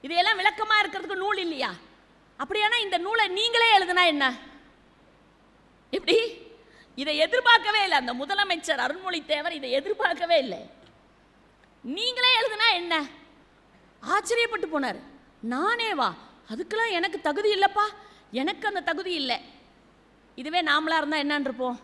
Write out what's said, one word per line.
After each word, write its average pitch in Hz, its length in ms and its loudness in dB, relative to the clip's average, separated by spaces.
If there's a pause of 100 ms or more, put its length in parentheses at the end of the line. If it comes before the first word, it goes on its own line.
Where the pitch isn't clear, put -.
இதையெல்லாம் 370 340 2
விளக்கமா 427 440 0
இருக்கிறதுக்கு 381 400 -4
நூல் 403 160 0
இல்லையா? 285 320 -4 (680)
அப்படியானா 415 440 0
இந்த 381 160 -2
நூலை 415 300 0
நீங்களே 466 400 2 (100)
எழுதுனா 359 280 4
என்ன?" 294 180 2 (1700)
எப்படி? 381 260 2 (800)
இதை 294 220 -4
எதிர்பார்க்கவே 427 680 4
இல்லை 339 160 2
அந்த 247 160 -2
முதலமைச்சர் 320 680 -2
அருண்மொழி 349 400 -4
தேவர், 302 280 -2
இதை 269 180 -8
எதிர்பார்க்கவே 339 680 0
இல்லை. 233 240 -2 (1200)
"நீங்களே 494 460 0 (100)
எழுதுனா 440 320 0
என்ன?" 339 340 -2 (960)
ஆச்சரியப்பட்டு 427 680 0
போனார். 262 280 -2 (400)
"நானே 415 540 -2
வா? 214 200 0 (360)
அதுக்கெல்லாம் 427 480 -4
எனக்கு 370 220 -4
தகுதி 415 340 0
இல்லப்பா, 392 320 2 (440)
எனக்கு 302 380 -4
அந்த 392 120 -4
தகுதி 349 340 -4
இல்லை." 262 240 -4 (960)
இதுவே 311 280 -4
நாமளா 311 340 0
இருந்தா 302 220 0
என்னன்னு 285 320 -2
இருப்போம்? 247 340 -6